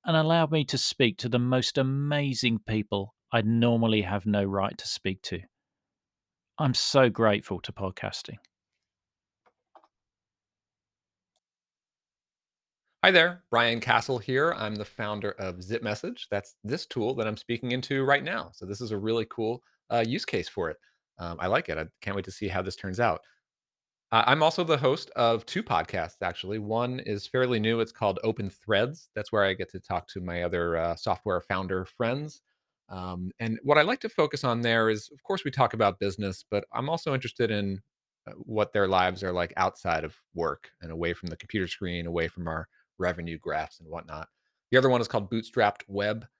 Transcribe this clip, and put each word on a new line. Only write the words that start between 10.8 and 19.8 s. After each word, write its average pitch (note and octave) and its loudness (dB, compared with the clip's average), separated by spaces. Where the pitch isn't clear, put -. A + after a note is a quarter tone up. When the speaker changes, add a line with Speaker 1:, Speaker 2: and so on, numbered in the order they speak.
Speaker 2:
Hi - 10
there, F3+ 4
Brian A#2 4
Castle A#2 2
here. C3+ 0
I'm G#2+ -4
the G#2 -8
founder G#2 -6
of F2+ -8
Zip A2 -4
Message. A#2 -6
That's - -4
this C3 -4
tool B2 -4
that A2 -2
I'm G#2+ -4
speaking A#2+ -6
into C3+ -2
right C#3 2
now. A#2 -6
So - -14
this G2+ -8
is A2+ -8
a G#2+ -4
really A2 0
cool, A#2 -4